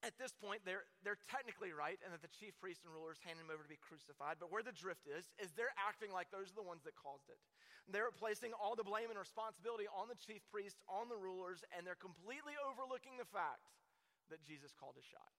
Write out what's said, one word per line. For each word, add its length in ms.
at 140
this 160
point, 320
they're, 160
they're 180
technically 400
right 320
in 80
that 80
the 80
chief 320
priests 240
and 80
rulers 320
hand 160
him 80
over 160
to 80
be 80
crucified. 560
But 160
where 80
the 160
drift 320
is, 320
is 160
they're 240
acting 320
like 160
those 240
are 80
the 80
ones 160
that 80
caused 400
it. 80
They're 240
placing 440
all 200
the 80
blame 280
and 80
responsibility 720
on 160
the 80
chief 320
priests, 400
on 240
the 80
rulers, 520
and 120
they're 160
completely 560
overlooking 640
the 80
fact 360
that 80
Jesus 320
called 240
his 80
shot. 340